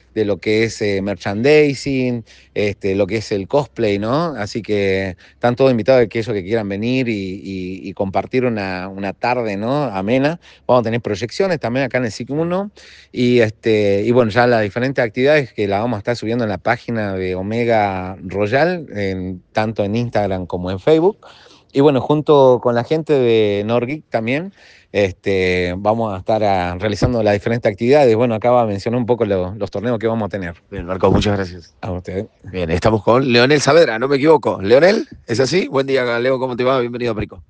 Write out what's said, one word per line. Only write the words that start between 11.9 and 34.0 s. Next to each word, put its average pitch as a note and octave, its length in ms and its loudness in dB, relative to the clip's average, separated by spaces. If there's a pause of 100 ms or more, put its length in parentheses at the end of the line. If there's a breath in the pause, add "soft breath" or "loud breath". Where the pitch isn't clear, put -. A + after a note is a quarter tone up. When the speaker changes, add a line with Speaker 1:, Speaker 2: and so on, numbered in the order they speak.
Speaker 1:
en B2+ 60 -2
el A2 80 -4
sic A#2+ 180 -10
uno. F3 400 -4 (400 loud breath)
Y, B2 280 2
este, G#2+ 680 2
y A#2 60 0
bueno, A#2+ 200 4
ya A#2+ 160 4
las A#2+ 160 2
diferentes B2 400 -2
actividades B2+ 520 0
que G#2+ 120 -2
las G2 140 0
vamos A#2 160 -2
a - 20 -6
estar A#2+ 180 -4
subiendo A2+ 280 -2
en G#2+ 60 -2
la F#2 80 -4
página A2+ 560 -4
de F#2 200 -4
Omega G2+ 880 0
Royal, B2 680 0
en, F#2 500 -6 (100)
tanto A2 320 -2
en G2+ 120 -2
Instagram G#2 480 -2
como F2+ 260 -6
en F#2+ 80 -6
Facebook. D#3+ 400 2 (560 loud breath)
Y C#3 60 2
bueno, C#3 220 4
junto C#3+ 600 4
con A#2+ 120 2
la A#2 100 0
gente D#3 300 0
de A2 500 2
Norgeek A#2+ 460 -2
también, C3+ 420 -4 (400 soft breath)
este, F#2 840 0
vamos G#2+ 360 -2
a F#2+ 40 -8
estar, A2 260 0
ah, F2+ 340 0
realizando A2 440 -2
las G#2 100 2
diferentes A2+ 400 -2
actividades. B2 420 4
Bueno, A#2 200 2
acá A2 160 0
va B2 100 4
a A#2 60 2
mencionar A2 340 -2
un A#2 60 -4
poco A#2 180 0
lo, F#2+ 300 -2
los G2+ 160 -8
torneos A#2 280 -4
que G#2+ 80 -4
vamos A2+ 200 -2
a - 20 -8
tener. F2 260 -8 (160)
Speaker 2:
Bien, F#2+ 140 -10
Marcos, F#2 260 0
muchas G2+ 240 2
gracias. F2+ 460 -8
Speaker 1:
A F#2+ 100 -8
usted. F#2 360 -8 (180)
Speaker 2:
Bien, F2+ 240 -6
estamos G2+ 340 0
con B2 300 2
Leonel B2+ 300 4
Saavedra, C#3 360 4
no B2 80 -2